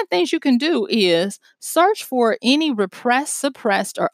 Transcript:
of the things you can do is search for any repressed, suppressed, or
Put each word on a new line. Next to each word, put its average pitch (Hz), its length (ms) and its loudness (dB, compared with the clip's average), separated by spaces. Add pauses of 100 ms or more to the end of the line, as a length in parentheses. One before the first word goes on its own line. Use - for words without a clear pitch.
of 403 80 -4
the - 80 -2
things 349 160 0
you 320 80 -2
can 269 160 2
do 277 340 0
is 185 480 2 (220)
search 370 420 0
for 233 400 0
any 294 300 2
repressed, 240 680 -2
suppressed, 202 600 -2
or - 160 0